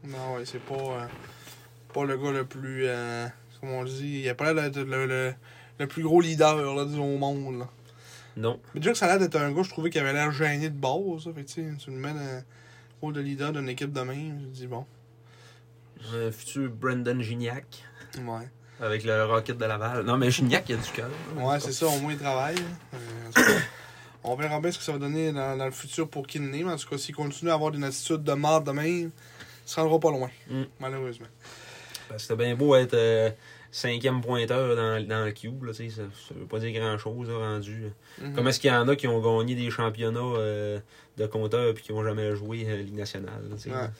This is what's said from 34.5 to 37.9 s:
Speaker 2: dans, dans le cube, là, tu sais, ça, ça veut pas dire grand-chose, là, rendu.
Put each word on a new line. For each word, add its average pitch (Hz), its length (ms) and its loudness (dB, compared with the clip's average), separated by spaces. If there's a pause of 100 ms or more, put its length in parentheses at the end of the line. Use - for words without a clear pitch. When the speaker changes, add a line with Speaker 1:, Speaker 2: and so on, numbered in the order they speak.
Speaker 2:
dans, 113 300 0
dans 110 180 0
le 104 80 -2
cube, 127 320 -10
là, 113 100 -8
tu 113 160 -10
sais, 107 60 -12
ça, 110 60 -8 (260)
ça - 60 -14
veut 117 120 -12
pas 110 140 -4
dire 113 180 -2
grand-chose, 110 500 -2
là, 117 100 -4
rendu. 107 520 -4 (300)